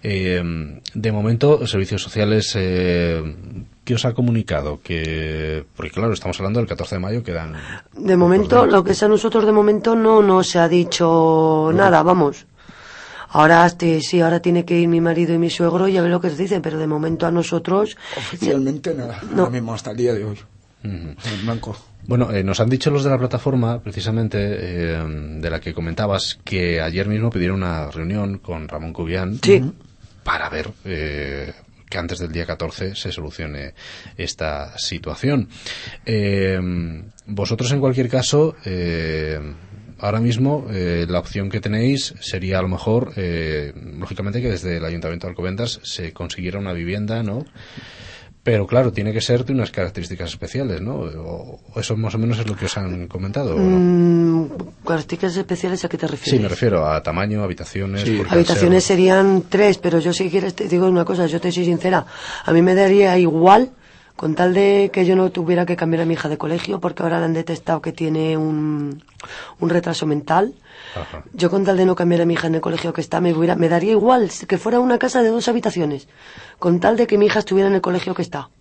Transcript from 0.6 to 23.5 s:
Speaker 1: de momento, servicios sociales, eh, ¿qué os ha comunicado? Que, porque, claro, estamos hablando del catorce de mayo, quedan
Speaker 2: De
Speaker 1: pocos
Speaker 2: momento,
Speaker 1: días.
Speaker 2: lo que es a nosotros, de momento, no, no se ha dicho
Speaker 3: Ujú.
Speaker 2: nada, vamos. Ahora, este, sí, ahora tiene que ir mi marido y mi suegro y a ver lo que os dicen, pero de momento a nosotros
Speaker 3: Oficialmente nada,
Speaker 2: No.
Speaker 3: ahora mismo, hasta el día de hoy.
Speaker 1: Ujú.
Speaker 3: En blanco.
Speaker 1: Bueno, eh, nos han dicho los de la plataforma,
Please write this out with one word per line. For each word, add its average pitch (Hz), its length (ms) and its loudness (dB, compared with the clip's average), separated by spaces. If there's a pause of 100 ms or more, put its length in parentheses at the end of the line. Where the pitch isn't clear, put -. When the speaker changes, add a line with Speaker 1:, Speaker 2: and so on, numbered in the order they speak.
Speaker 1:
de 110 180 -2
momento, 117 540 2
servicios 98 360 -2
sociales, 104 540 0
eh, 90 680 0 (640)
¿qué 127 100 -2
os 113 100 -2
ha 120 100 0
comunicado? 90 680 0
Que, 78 840 -4 (120)
porque, 78 160 -10
claro, 110 200 -2
estamos 90 280 -6
hablando 101 200 -2
del 113 80 -2
catorce 87 280 -6
de 92 40 -4
mayo, 107 220 -4
quedan 82 300 -6
Speaker 2:
De - 480 -14
Speaker 1:
pocos 190 160 2
Speaker 2:
momento, 185 460 6
Speaker 1:
días. - 100 4
Speaker 2:
lo 190 120 6
que 196 80 0
es 190 100 0
a 214 60 4
nosotros, 214 360 2
de 214 80 4
momento, 214 440 4
no, 220 260 6
no 190 200 6
se 180 160 0
ha 170 100 6
dicho 165 960 4
Speaker 3:
Ujú. 160 120 2
Speaker 2:
nada, 180 260 6
vamos. 165 440 2 (840)
Ahora, 165 340 8
este, 170 340 0
sí, 170 200 0
ahora 170 200 4
tiene 175 240 2
que 170 160 2
ir 170 80 4
mi 170 120 4
marido 170 340 2
y 165 40 2
mi 165 120 2
suegro 175 360 2
y 190 100 2
a 180 60 4
ver 170 80 2
lo 175 100 2
que 180 80 -2
os 151 80 -4
dicen, 185 260 -2
pero 156 160 -4
de 156 100 -2
momento 156 380 -2
a 165 40 0
nosotros 170 680 0 (200)
Speaker 3:
Oficialmente 139 760 -4
nada, 120 260 -10 (120)
Speaker 2:
No. 202 100 2
Speaker 3:
ahora 143 100 2
mismo, 113 220 -4
hasta 110 180 -10
el 107 40 -8
día 120 180 0
de 104 100 -4
hoy. 104 120 -8 (460)
Speaker 1:
Ujú. 85 320 -8 (180)
Speaker 3:
En 98 120 -8
blanco. 113 320 -6 (300)
Speaker 1:
Bueno, 123 260 0
eh, 98 100 0
nos 98 160 -2
han 110 120 2
dicho 131 200 0
los 143 140 0
de 143 60 2
la 135 80 2
plataforma, 123 600 -2